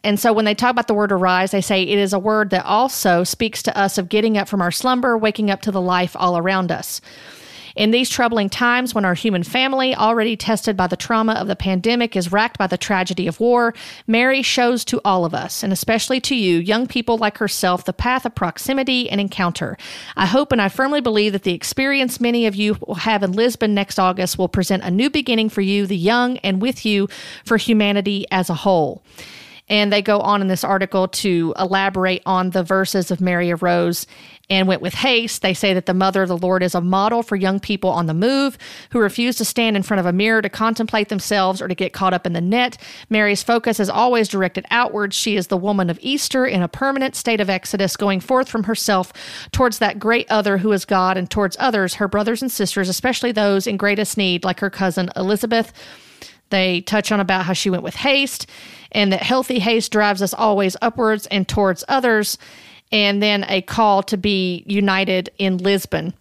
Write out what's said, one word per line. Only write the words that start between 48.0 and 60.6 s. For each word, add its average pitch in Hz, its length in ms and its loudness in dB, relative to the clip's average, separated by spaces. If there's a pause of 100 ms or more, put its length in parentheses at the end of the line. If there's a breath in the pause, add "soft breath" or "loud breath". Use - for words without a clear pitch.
forth 254 300 0
from 226 140 -2
herself 196 500 -2 (360 loud breath)
towards 247 280 2
that 208 200 0
great 226 300 0
other 202 300 2
who 208 140 2
is 190 120 0
God 185 320 2
and 180 140 -4
towards 202 280 -2
others, 214 360 0
her 208 120 -2
brothers 214 360 -2
and 254 100 -4
sisters, 190 380 -2
especially 247 420 -2
those 202 340 2
in 202 120 -2
greatest 202 400 0
need, 180 260 0
like 185 160 -2
her 202 80 -2
cousin 185 480 -2
Elizabeth. 220 560 0 (800 loud breath)
They 185 320 2
touch 208 280 0
on 208 80 2
about 185 280 0
how 185 80 0
she 196 160 -2
went 180 120 -2
with - 140 -8
haste 277 500 0 (460 loud breath)
and 202 200 2
that 185 100 0
healthy 254 360 0
haste 220 320 0
drives 208 320 2
us 190 100 -2
always 202 480 2